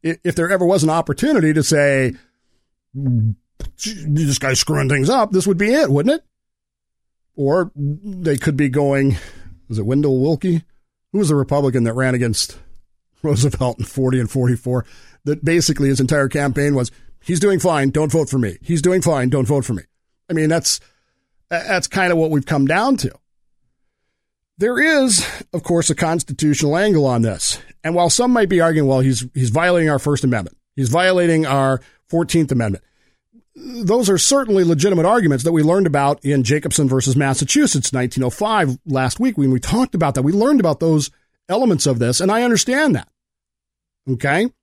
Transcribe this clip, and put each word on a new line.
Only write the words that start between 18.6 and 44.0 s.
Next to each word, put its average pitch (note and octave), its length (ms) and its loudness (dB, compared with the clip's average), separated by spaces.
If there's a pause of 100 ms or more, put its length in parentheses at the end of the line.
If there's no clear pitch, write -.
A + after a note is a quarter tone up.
He's E3 200 -2
doing F3+ 200 2
fine, C#3+ 280 0
don't C3 180 0
vote C#3 160 0
for B2 100 -6
me." F2+ 100 -6 (460)
I E3+ 40 -4
mean, D#3 160 0
that's, E3 300 0 (680)
that's F3 380 -4
kind F#3 240 0
of E3+ 60 2
what D#3+ 140 0
we've C#3+ 140 0
come C#3+ 200 0
down G#3 320 0
to. B2+ 140 -6 (1500)
There A#3+ 220 0
is, C#4 480 2 (240)
of E3 120 -6
course, E3+ 260 0
a D3+ 60 -2
constitutional D#3 840 -2
angle F#3 280 2
on A#2+ 160 0
this. G#2+ 380 -4 (240)
And E3 120 -2
while F3 140 2
some B3 220 2
might A3+ 160 2
be F3 140 2
arguing, D#3 260 2
"Well, C3 140 2
he's, B2+ 320 0
he's B2+ 160 0
violating E3 400 2
our C#3 100 0
First D3 240 -2
Amendment. A#2 340 -2 (180)
He's C3 140 -2
violating E3+ 560 2
our C3+ 360 0 (260)
Fourteenth E3 440 0
Amendment." A2+ 320 -2 (720)
Those A#3 540 -2
are F#3+ 80 4
certainly A3 460 2
legitimate E3+ 420 2
arguments F3 380 2
that E3 80 0
we D#3+ 100 2
learned F3 260 2
about C#3+ 360 0
in C#3 200 0
Jacobson C#3+ 440 0
versus C3 280 0
Massachusetts, C#3 760 0
nineteen B2+ 320 -2
oh B2 60 0
five, F#3 560 -2
last C3 340 -2
week B3 180 0
when C#3 140 2
we B2 80 0
talked B3+ 360 -2
about D#3+ 200 0
that. C3+ 60 -2
We C#3+ 100 0
learned A#3+ 280 2
about E3 200 0
those D#3 320 0 (380)
elements A3 360 0
of B2+ 140 0
this, B2 220 0
and F#3+ 100 0
I A#3 120 0
understand B3 520 0
that. - 140 -8 (1000)